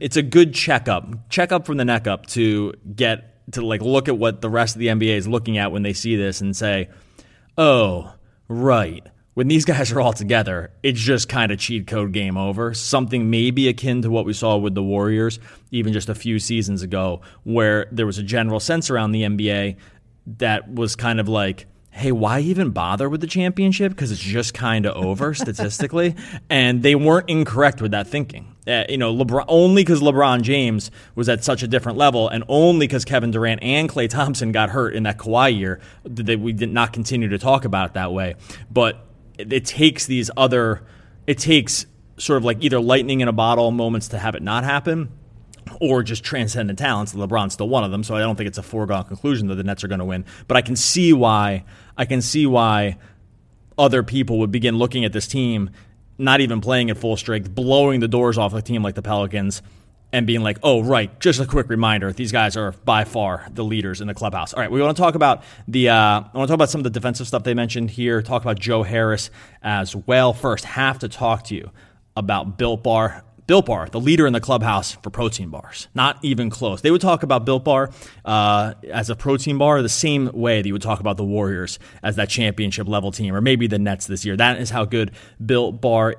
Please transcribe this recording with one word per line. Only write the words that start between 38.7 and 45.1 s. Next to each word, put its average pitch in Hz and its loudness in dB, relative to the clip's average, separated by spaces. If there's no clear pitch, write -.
But - 0
it, 104 -10
it 131 0
takes 151 2
these 123 -4
other, 120 2
it 143 0
takes 151 0
sort 143 0
of, 113 0
like, 117 0
either 131 2
lightning 131 2
in 127 2
a 120 0
bottle 117 4
moments 117 -2
to 113 -8
have 107 -4
it - -8
not 110 -2
happen, 143 -2